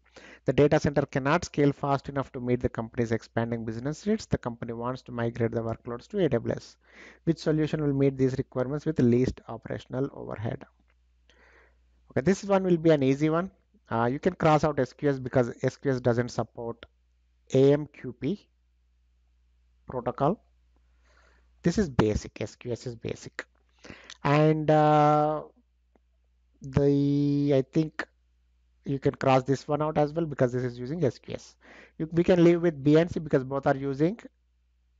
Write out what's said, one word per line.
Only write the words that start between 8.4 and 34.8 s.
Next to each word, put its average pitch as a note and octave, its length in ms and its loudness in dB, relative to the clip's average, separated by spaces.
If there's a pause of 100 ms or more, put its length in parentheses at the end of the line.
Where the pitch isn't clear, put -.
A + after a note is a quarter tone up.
with - 140 -2
least B2 480 2
operational B2 640 -8
overhead? A#2+ 500 -8 (1500)
Okay, B2+ 100 -2
this F3 220 0
one G3 200 2
will F3 140 4
be D#3+ 140 4
an D3 100 4
easy C#3 300 2
one. E3+ 180 -2 (400)
Uh, A#2 220 0
you C#3+ 80 -6
can F3+ 160 -2
cross D3+ 280 2
out D3 160 0
S B2+ 140 -2
Q C#3+ 160 -2
S C#3 80 0
because B2 340 -2 (120)
S C3 140 -2
Q C#3 160 -2
S B2+ 60 -4
doesn't A#2+ 300 0
support A#2 560 -10 (720)
A C#3 180 6
M D3 140 -2
Q - 260 -14
P D#3 340 -8 (1400)
protocol. C3+ 560 -4 (1200)
This E3+ 160 0
is F#3 100 0
basic, - 500 -2
S - 160 -8
Q - 160 -12
S - 140 -8
is A#2+ 100 -10
basic. - 500 -12 (800)
And, D3+ 460 2
uh, D3+ 720 4 (1160)
the, C#3+ 920 2
I C3+ 80 2 (100)
think D#3+ 340 -2 (800)
you C#3 140 -4
can C3+ 160 0
cross C3 280 2
this C3 240 -2
one D3 140 -2
out D#3 160 -4
as D3 160 0
well E3 120 -2
because C3 280 -2
this B2 100 -4
is B2 160 -8
using D3 240 -6
S A#2+ 140 0
Q - 180 -16
S. - 200 -18 (420)
You, D#3+ 160 -6
we E3+ 100 2
can F3+ 180 4
leave E3+ 200 6
with E3 200 -2
B D3 160 6
N E3+ 120 2
C - 100 -8
because D3+ 240 -2
both C3+ 240 -6
are C#3+ 80 4
using C#3 420 -2 (840)